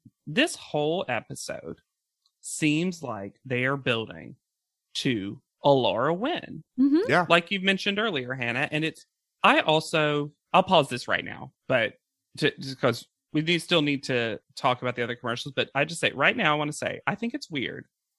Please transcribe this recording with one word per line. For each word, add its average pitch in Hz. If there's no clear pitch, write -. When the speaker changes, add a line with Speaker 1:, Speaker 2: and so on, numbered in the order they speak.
Speaker 1:
this 233
whole 160
episode -
seems 160
like 104
they 127
are 139
building 113
to 107
a 143
Laura 127
win. 214
Speaker 2:
Mm-hmm. 294
Speaker 3:
Yeah. 180
Speaker 1:
Like 170
you've 190
mentioned 196
earlier, 143
Hannah, 127
and 151
it's, -
I 214
also, 151
I'll 180
pause 165
this -
right 92
now, 120
but 113
to, 147
just 135
'cause 120
we 156
need, 165
still 170
need 143
to 117
talk 123
about 123
the 120
other 117
commercials, 120
but 123
I 143
just 165
say, 127
right 156
now, 190
I 147
wanna 151
say, -
I 196
think 233
it's -
weird 104